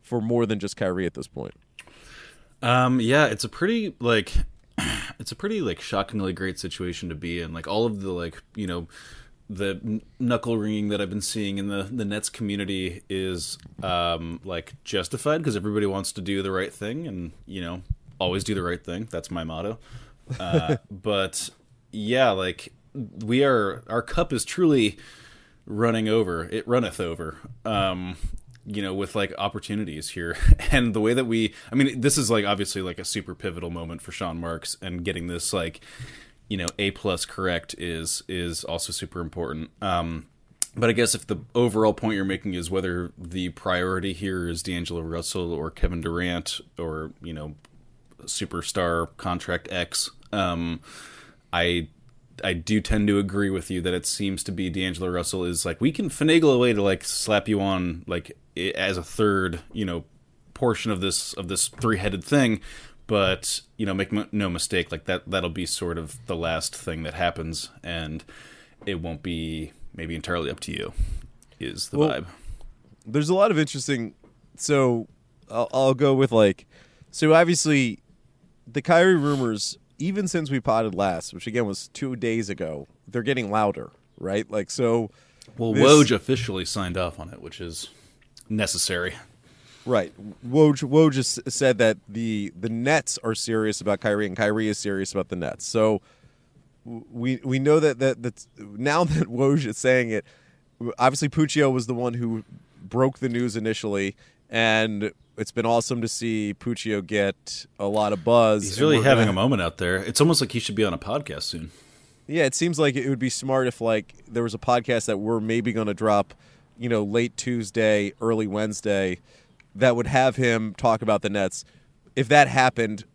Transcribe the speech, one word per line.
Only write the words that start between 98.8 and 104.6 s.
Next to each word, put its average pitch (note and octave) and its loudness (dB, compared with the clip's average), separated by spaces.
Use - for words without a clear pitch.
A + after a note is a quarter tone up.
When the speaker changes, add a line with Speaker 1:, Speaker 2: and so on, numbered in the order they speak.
Speaker 1:
<laughs> - -
that D#3 0
Woj C3+ 2
is A2 -4
saying B2+ 4
it, G#2+ -2
w-, A#2 -6
obviously C#3 4
Puccio D3 4
was B2 -2
the B2+ -2
one A#2+ -2
who A2+ -2
broke B2+ 2
the C3 -2
news A#2+ 0
initially, G#2 -2
and A2 2